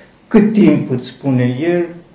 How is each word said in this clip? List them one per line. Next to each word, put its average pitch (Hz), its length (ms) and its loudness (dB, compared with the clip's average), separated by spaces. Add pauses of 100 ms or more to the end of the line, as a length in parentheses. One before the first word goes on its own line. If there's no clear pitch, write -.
(260)
cât 214 260 2
timp 160 380 2
îți 123 160 -6
spune 127 540 -2
El 170 260 -2 (280)